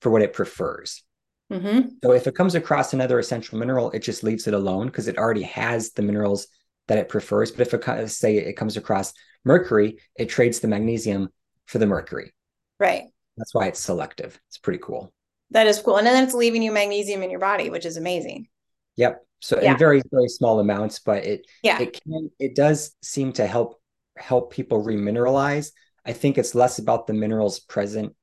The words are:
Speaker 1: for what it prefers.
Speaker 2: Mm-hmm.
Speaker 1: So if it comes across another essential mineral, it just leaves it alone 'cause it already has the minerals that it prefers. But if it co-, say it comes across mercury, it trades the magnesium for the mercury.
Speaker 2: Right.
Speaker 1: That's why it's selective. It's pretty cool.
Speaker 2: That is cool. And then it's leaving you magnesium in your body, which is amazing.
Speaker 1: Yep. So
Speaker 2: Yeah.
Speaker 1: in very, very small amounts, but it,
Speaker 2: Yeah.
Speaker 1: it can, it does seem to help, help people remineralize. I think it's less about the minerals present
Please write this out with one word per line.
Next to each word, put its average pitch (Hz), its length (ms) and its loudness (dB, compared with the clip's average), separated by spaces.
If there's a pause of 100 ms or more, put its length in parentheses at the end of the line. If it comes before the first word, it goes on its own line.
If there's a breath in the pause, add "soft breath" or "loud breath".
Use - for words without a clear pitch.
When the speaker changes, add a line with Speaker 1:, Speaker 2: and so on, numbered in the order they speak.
Speaker 1:
for 120 80 2
what 110 120 6
it 101 120 0
prefers. - 680 -8 (500)
Speaker 2:
Mm-hmm. 208 360 0 (140)
Speaker 1:
So 123 100 6
if 123 140 4
it 135 80 -2
comes 185 200 2
across 147 400 0
another 127 240 2
essential 113 400 -4
mineral, 120 320 -2
it 113 100 -6
just - 220 -8
leaves 110 240 -2
it 104 80 0
alone 98 360 -2
'cause 110 160 -6
it 104 120 -4
already 110 240 0
has 113 500 -4
the 107 100 -4
minerals 101 460 -2 (400)
that 107 100 4
it 92 100 -2
prefers. 107 420 0
But 120 160 0
if - 80 -4
it 117 80 -2
co-, 113 240 -4
say 107 320 0
it 101 160 -4
comes 107 220 -4
across 104 360 -4 (320 soft breath)
mercury, 113 540 4 (180 soft breath)
it 117 140 -4
trades 120 300 2
the 117 80 -2
magnesium 107 600 -2 (380)
for - 120 -4
the 110 80 4
mercury. - 460 -4 (460)
Speaker 2:
Right. - 260 0 (320)
Speaker 1:
That's - 180 -12
why 104 120 2
it's 87 140 -6
selective. - 680 -6
It's - 100 -20
pretty - 240 -4
cool. - 300 -12 (380)
Speaker 2:
That 220 160 6
is 208 140 4
cool. 208 180 2
And 214 80 2
then 254 180 6
it's 254 100 -4
leaving 233 280 2
you 220 100 -2
magnesium 202 500 -2
in 185 80 -6
your 185 100 -8
body, 190 300 -2
which 165 160 -8
is 165 120 -8
amazing. 175 500 -6 (480)
Speaker 1:
Yep. - 280 0 (160)
So 117 200 0
Speaker 2:
Yeah. 143 120 4
Speaker 1:
in 127 60 2
very, 143 320 6
very 127 180 4
small 113 320 2
amounts, 104 400 -2
but 101 240 -2
it, 101 220 -6 (160 soft breath)
Speaker 2:
Yeah. 196 180 2
Speaker 1:
it 117 220 -6
can, - 360 -10
it 135 160 -4
does 147 480 2
seem 135 320 -4
to 107 120 0
help, 110 340 -2 (360)
help 123 360 -2
people 113 300 -2
remineralize. 123 920 0 (320)
I 120 80 -8
think 139 260 0
it's 120 160 -2
less 123 240 4
about 113 280 -2
the 110 60 -4
minerals 107 480 0
present 104 640 -6